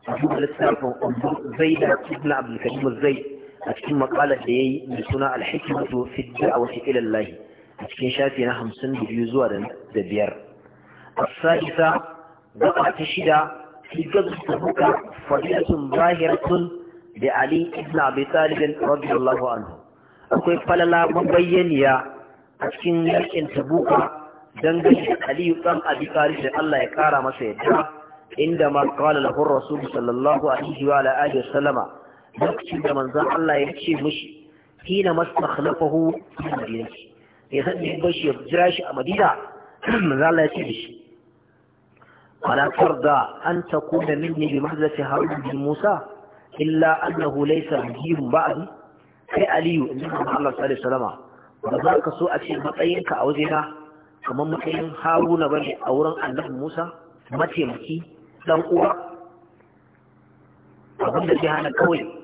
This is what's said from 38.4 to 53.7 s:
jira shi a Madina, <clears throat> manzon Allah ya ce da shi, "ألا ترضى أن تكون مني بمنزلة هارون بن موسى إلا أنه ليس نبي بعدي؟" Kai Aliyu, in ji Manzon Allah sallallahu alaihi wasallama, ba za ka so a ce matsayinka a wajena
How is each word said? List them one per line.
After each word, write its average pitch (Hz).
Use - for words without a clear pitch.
jira 175
shi -
a -
Madina, 180
<clears throat> -
manzon 165
Allah 165
ya 151
ce -
da 113
shi, -
"ألا 139
ترضى -
أن 175
تكون 165
مني 151
بمنزلة 151
هارون 143
بن 135
موسى 147
إلا 160
أنه 160
ليس 156
نبي 131
بعدي؟" 151
Kai -
Aliyu, 160
in 131
ji 156
Manzon 160
Allah 143
sallallahu 135
alaihi 135
wasallama, 127
ba -
za -
ka 160
so 165
a -
ce -
matsayinka 160
a 127
wajena 151